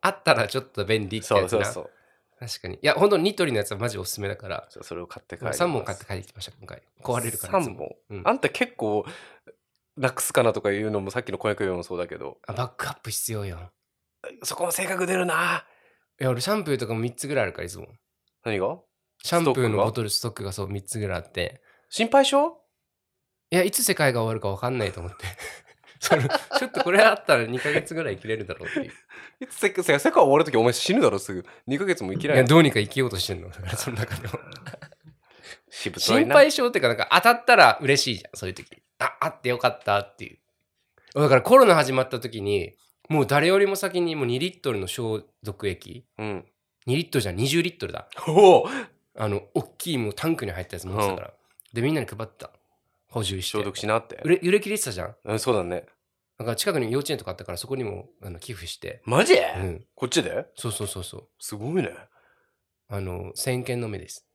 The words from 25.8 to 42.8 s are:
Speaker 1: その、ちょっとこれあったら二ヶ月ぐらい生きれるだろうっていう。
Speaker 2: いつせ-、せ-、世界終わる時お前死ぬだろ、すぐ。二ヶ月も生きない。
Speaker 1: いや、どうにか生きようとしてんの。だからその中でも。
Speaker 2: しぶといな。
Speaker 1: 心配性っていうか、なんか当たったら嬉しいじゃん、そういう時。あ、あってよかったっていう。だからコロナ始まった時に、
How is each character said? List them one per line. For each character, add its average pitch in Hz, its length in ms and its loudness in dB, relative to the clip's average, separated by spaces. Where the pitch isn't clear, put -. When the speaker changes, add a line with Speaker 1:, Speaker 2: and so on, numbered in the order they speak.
Speaker 1:
そ - 140 2
の、 143 80 2
ち 277 420 -2
ょ - 20 -6
っ - 40 -10
と - 100 -4
こ 170 100 0
れ 202 120 8
あ 220 100 8
っ 208 100 -6
た 143 140 6
ら 117 60 2
二 120 160 -4
ヶ 147 120 -2
月 151 220 -2
ぐ 165 100 -4
ら 143 60 -4
い 98 60 -4
生 - 80 -16
き 107 40 -12
れ 110 80 -2
る 107 120 -8
だ 90 80 -8
ろ 87 100 -14
う - 20 -8
っ - 60 -10
て 311 60 -2
い - 80 -8
う。 - 40 -18
Speaker 2:
い 262 60 -12
つ - 60 -18
せ-、 202 160 0
せ-、 - 0 -
世 - 0 -
界 320 120 2
終 139 200 6
わ 139 80 6
る 165 40 4
時 151 140 0
お 113 60 6
前 120 100 4
死 - 220 0
ぬ 269 60 2
だ 131 100 4
ろ、 101 80 -2
す - 120 -12
ぐ。 90 140 -8
二 131 100 -2
ヶ 196 80 -2
月 180 180 -2
も 95 100 -6
生 - 60 -4
き - 80 -6
な 147 60 2
い。 139 40 6
Speaker 1:
い - 20 8
や、 131 60 8
ど 139 120 8
う 165 60 10
に 143 80 6
か 117 80 0
生 104 120 -2
き - 80 -4
よ 131 60 2
う 120 60 -2
と 95 80 -4
し - 80 -4
て 98 80 -4
ん 85 60 -12
の。 90 80 -14
だ 90 120 -16
か 90 60 -10
ら 110 100 -6
そ - 140 -4
の 113 60 -8
中 - 180 -6
で 117 120 -10
も。 - 60 -10
Speaker 2:
し - 220 -8
ぶ - 100 -10
と - 120 0
い - 20 4
な。 269 60 6
Speaker 1:
心 277 120 2
配 294 180 8
性 262 160 0
っ 240 40 -2
て 214 80 0
い - 20 -4
う - 0 -
か、 131 60 4
な 117 80 4
ん - 20 -10
か 107 140 -2
当 175 100 6
た 233 100 6
っ 240 140 0
た 180 100 8
ら 131 240 10
嬉 139 240 2
し 131 100 -2
い 101 40 -6
じ - 80 -16
ゃ - 40 -20
ん、 - 60 -20
そ - 120 -8
う - 20 -4
い 92 40 -10
う - 20 -12
時。 - 260 -20
あ、 - 240 -4
あ 156 60 0
っ 160 120 -8
て 123 100 -4
よ 123 100 0
か 127 80 2
っ 120 160 -2
た 101 160 2
っ - 160 -12
て 110 100 -16
い - 80 -20
う。 - 60 -20
だ 147 80 4
か 135 60 8
ら 123 80 6
コ 233 120 8
ロ 262 100 12
ナ 180 100 8
始 135 180 4
ま 131 100 2
っ - 60 -4
た 123 100 -6
時 110 220 -8
に、 98 340 -2